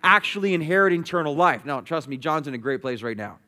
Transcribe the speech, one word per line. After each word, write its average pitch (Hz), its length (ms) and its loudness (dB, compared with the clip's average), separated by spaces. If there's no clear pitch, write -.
actually 196 500 4
inherit 180 380 4
eternal 170 420 -2
life. 156 300 2
Now, 135 160 -6
trust 147 260 -6
me, 139 100 -8
John's 156 300 -2
in 135 80 -6
a 123 40 -8
great 127 220 -4
place 123 220 -6
right 117 140 -6
now, 101 320 -10